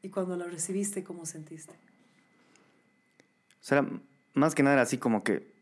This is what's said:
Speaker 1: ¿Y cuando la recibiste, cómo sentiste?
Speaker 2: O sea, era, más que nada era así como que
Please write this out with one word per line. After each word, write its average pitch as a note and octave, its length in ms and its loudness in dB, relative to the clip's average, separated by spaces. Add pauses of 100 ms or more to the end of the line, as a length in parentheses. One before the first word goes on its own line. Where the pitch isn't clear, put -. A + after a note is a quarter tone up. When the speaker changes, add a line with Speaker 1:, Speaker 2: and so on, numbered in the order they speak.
Speaker 1:
¿Y F#3+ 60 -10
cuando F#3 260 -4
la F3 100 -6
recibiste, F#3 580 -4
cómo E3+ 220 -12
sentiste? D#3+ 460 -14 (1900)
Speaker 2:
O - 60 -18
sea, C#3 120 4
era, C#3 100 0 (440)
más D3+ 200 4
que D3 100 2
nada C#3 120 6
era C3+ 80 6
así A#2+ 140 0
como A2+ 260 0
que - 240 0 (140)